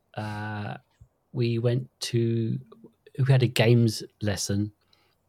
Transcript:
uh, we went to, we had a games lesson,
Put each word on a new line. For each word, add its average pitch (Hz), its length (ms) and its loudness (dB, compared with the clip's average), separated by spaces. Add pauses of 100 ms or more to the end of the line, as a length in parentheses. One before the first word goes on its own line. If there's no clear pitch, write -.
(160)
uh, 107 640 -8 (540)
we 117 260 0
went 123 300 -2 (140)
to, 117 580 0 (580)
we 131 140 2
had 131 120 6
a 117 40 2
games 117 560 4 (180)
lesson, 104 500 -2 (580)